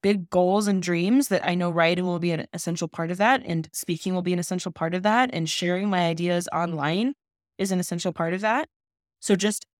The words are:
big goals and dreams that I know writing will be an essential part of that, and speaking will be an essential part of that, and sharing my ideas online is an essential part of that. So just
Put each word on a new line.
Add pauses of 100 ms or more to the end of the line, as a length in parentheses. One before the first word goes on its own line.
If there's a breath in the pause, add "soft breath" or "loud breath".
big
goals
and
dreams
that
I
know
writing
will
be
an
essential
part
of
that,
and
speaking
will
be
an
essential
part
of
that,
and
sharing
my
ideas
online (420)
is
an
essential
part
of
that. (520)
So
just (160)